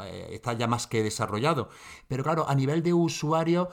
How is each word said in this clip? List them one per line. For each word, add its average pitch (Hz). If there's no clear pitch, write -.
eh, 90
está 120
ya 120
más 117
que 110
desarrollado. 107
Pero 131
claro, 156
a 143
nivel 139
de 175
usuario, 165